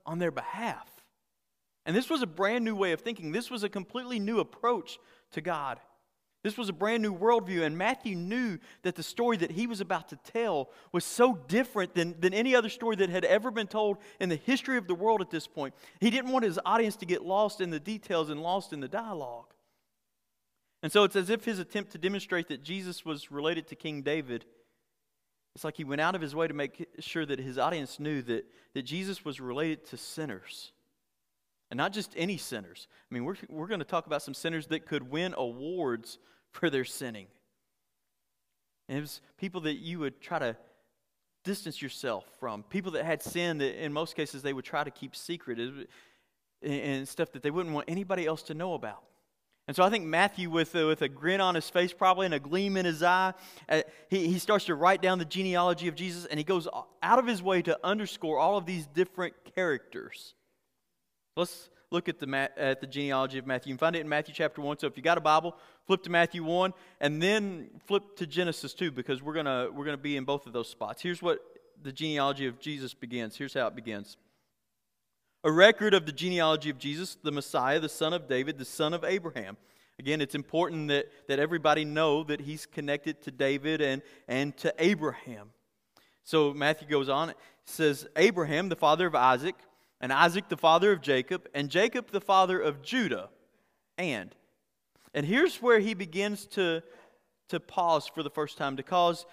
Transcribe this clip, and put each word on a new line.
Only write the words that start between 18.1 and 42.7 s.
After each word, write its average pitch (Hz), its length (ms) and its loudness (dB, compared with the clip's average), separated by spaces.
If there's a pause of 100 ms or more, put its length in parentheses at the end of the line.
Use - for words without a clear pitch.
and 151 140 -6
lost 180 320 -2
in 143 60 -8
the 131 80 -6
dialogue. 151 680 -8 (1300)
And 156 100 -6
so 208 120 8
it's 190 120 2
as 185 140 2
if 226 160 -2
his 214 120 -2
attempt 202 340 -6
to 170 60 -14
demonstrate 185 500 -4
that 135 140 -10
Jesus 180 440 -10
was 147 260 -8
related 156 360 -4
to 139 80 -14
King 147 260 -8
David, 147 420 -4 (1120)
it's - 100 -14
like 156 120 -6
he 160 80 -8
went 143 160 -4
out 170 140 2
of 170 80 -4
his 143 120 -8
way 160 140 0
to 147 60 -6
make 147 340 -8 (100)
sure 160 280 -6
that 139 120 -4
his 131 200 -8
audience 147 420 -2
knew 147 220 -4
that, 113 240 -4 (260)
that 135 120 -4
Jesus 180 380 -8
was 143 160 -8
related 147 480 -4
to 127 120 -14
sinners. - 720 -12 (1000)
And 117 60 -10
not 170 160 -2
just - 240 -10
any 170 220 -4
sinners. 98 500 -12 (220)
I 123 40 -10
mean, 120 100 -6
we're, 190 120 -6 (140)
we're 156 160 -10
gonna 196 180 -4
talk 165 220 -2
about 147 160 -4
some 139 100 -10
sinners 160 360 -6
that 156 180 -4
could 131 240 -4
win 175 260 -4
awards 127 840 -4 (340)
for 170 180 0
their 131 160 0
sinning. 110 400 -10 (1600)
And 131 80 -6
it 147 60 -4
was - 180 -14 (160)
people 185 260 -8
that 156 120 0
you 165 240 -8
would 139 240 -6
try 170 160 -4
to 120 180 -2 (880)
distance 175 380 -8
yourself 120 420 -6 (160)
from, 107 220 -8
people 185 300 -6